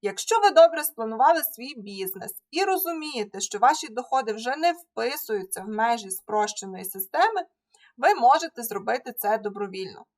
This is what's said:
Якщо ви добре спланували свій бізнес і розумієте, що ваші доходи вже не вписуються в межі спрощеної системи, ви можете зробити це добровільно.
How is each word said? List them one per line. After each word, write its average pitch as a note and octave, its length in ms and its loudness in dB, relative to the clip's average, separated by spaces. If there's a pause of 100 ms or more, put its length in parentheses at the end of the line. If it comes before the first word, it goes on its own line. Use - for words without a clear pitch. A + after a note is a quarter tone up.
Якщо G#3 380 -2
ви G#4 100 6
добре E4 340 6
спланували B3+ 600 2
свій C4 340 -10
бізнес F#3+ 540 -10 (200)
і E4+ 120 0
розумієте, D#4 760 -4
що - 200 -6
ваші C#4+ 280 4
доходи A#3+ 460 -4
вже A#3 220 -4
не E4 180 2
вписуються B3 880 -6
в F#3+ 60 -12
межі G#3+ 440 -2
спрощеної G3+ 760 -2
системи, F4 560 0 (560)
ви F4 180 4
можете C4+ 480 4
зробити A#3 540 -4
це G#3+ 200 0
добровільно. G3 680 -8 (120)